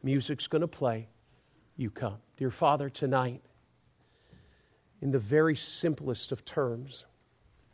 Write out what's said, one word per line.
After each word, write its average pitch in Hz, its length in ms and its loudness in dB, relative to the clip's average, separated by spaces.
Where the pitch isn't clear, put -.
Music's 135 440 0
gonna 160 200 0
play. 113 400 -2
You 120 120 -2
come. 107 280 -6
Dear 131 160 -2
Father, 143 380 2
tonight, 131 520 0
in 139 100 0
the 135 80 4
very 151 360 4
simplest - 800 -2
of - 100 -8
terms, 127 640 -4